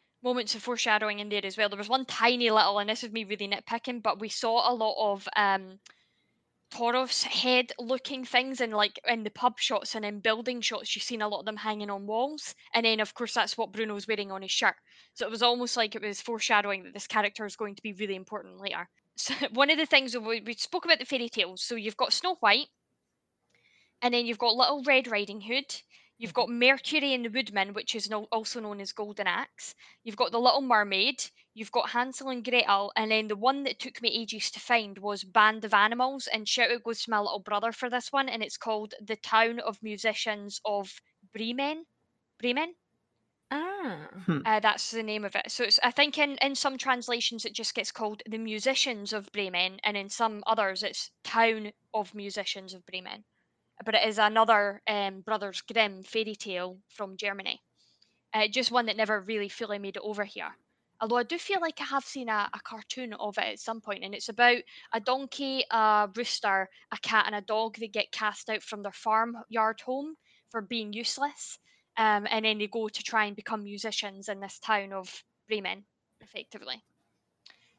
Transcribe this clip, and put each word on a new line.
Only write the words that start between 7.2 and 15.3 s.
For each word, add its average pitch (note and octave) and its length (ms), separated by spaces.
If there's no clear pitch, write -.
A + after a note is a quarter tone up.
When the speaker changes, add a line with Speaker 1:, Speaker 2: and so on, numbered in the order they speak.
Speaker 1:
head B3+ 560
looking C4 440
things C4 360
in, A3+ 100
like, G#3 380
in A3+ 160
the G#3 60
pub - 280
shots - 380
and G#3+ 80
in G#3 160
building A#3 400
shots, A3 340
you've G#3 80
seen A#3 180
a G#3 80
lot G#3 120
of - 60
them G#3+ 100
hanging G#3 340
on G3 160
walls. B3+ 480
And A#3 140
then, A3 140
of G#3 120
course, A#3 220
that's G#3 240
what G3 140
Bruno's G#3 340
wearing G#3 240
on F#3+ 120
his F#3+ 100
shirt. - 240
So G#3 120
it A3 60